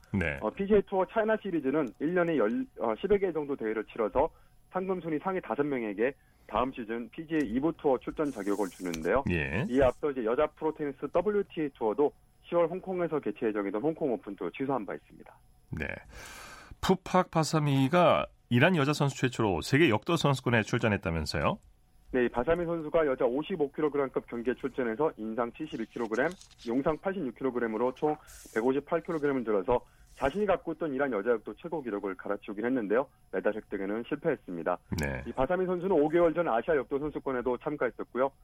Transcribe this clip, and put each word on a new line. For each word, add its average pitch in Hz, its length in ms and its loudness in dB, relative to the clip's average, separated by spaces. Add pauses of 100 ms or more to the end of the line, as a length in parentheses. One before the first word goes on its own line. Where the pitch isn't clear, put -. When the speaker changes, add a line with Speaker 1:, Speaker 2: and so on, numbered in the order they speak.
(120)
Speaker 1:
네. 82 300 0
Speaker 2:
어, 107 80 0
피지에이 202 320 2
투어 185 240 -2
차이나 220 360 0
시리즈는 147 460 -2 (100)
일 160 160 -2
년에 170 220 2
열, 123 300 2 (120)
어, 110 220 0
십여 208 160 2
개 190 160 0
정도 143 240 -4
대회를 110 300 -4
치러서 120 420 0 (420)
상금 185 300 -4
순위 160 200 -4
상위 190 200 -2
다섯 143 240 -2
명에게 120 480 -2 (340)
다음 120 260 0
시즌 117 360 -8
피지에이 156 420 -2
이 120 80 0
부 156 200 0
투어 131 200 2
출전 151 320 -4
자격을 101 380 -2
주는데요. 87 640 -2
Speaker 1:
예. 82 400 0
Speaker 2:
이에 135 120 4
앞서 131 280 0
이제 131 120 -4
여자 123 260 2
프로 156 260 -4
테니스 143 380 -8
더블유티에이 185 580 -2
투어도 117 420 0 (300)
시월 170 260 2
홍콩에서 175 520 -4
개최 113 260 -4
예정이던 104 340 -2
홍콩 156 320 -2
오픈 101 240 -6
투어 90 140 -4
취소한 135 340 -4
바 85 100 -8
있습니다. - 400 -18 (360)
Speaker 1:
네. 78 160 -6 (960)
푸팍 185 480 2
바사미가 147 960 4 (240)
이란 147 260 6
여자 147 160 4
선수 143 240 0
최초로 107 460 0
세계 147 260 4
역도 113 280 2
선수권에 123 460 2
출전했다면서요? 95 960 0 (540)
Speaker 2:
네, 123 160 2
바사미 165 380 0
선수가 160 400 0
여자 135 180 2
오십오 143 480 -2
킬로그램급 143 560 0
경기에 120 260 -2
출전해서 127 640 -2
인상 110 360 -4
칠십이 147 340 -8
킬로그램, 117 420 -2 (400)
용상 139 300 0
팔십육 185 380 -4
킬로그램으로 120 580 0
총 151 200 0 (400)
백오십팔 135 460 0
킬로그램을 143 420 0
들어서 110 380 2 (340)
자신이 180 320 0
갖고 165 280 0
있던 151 200 -4
이란 135 160 0
여자 107 200 0
역도 110 240 0
최고 160 280 -6
기록을 101 320 -4
갈아치우긴 101 520 -6
했는데요. 120 420 0 (240)
메달 101 240 0
획득에는 104 500 -6
실패했습니다. 90 720 -4 (240)
Speaker 1:
네. 67 240 -4
Speaker 2:
이 120 60 -10
바사미 180 340 0
선수는 180 240 -2
오 151 180 4
개월 170 240 4
전 165 140 0
아시아 127 300 2
역도 135 240 -2
선수권에도 131 580 -2
참가했었고요. 135 720 -2 (140)